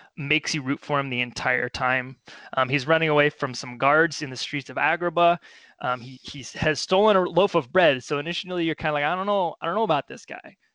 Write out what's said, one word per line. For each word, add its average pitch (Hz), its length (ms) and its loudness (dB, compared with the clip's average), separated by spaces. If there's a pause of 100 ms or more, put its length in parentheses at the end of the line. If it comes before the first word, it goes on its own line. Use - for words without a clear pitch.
(180)
makes 151 360 -2
you 156 80 -4
root 131 180 -4
for 143 200 -2
him 139 80 -4
the 123 140 -4
entire 123 460 -2
time. 127 460 -2 (440)
Um, 127 100 2
he's 135 180 0
running 160 220 4
away 147 220 6
from 131 240 -4
some 123 240 -12
guards 151 420 4
in 147 80 -6
the 127 80 -10
streets - 320 -8
of 127 80 -12
Agrabah. 170 600 2 (420)
Um, 127 200 -2
he, 127 220 -16
he 139 220 -12 (140)
has 156 200 0
stolen 202 380 4
a 185 60 4
loaf 180 320 2
of 139 180 -2
bread. 151 320 4
So 147 140 -2
initially 170 460 -4
you're 160 100 -2
kinda 156 180 -4
like, 147 120 0
"I 160 120 0
don't 185 100 -4
know, 196 340 0
I - 60 -6
don't 170 80 -2
know 220 80 0
about 160 260 0
this - 180 -14
guy. - 300 -16 (180)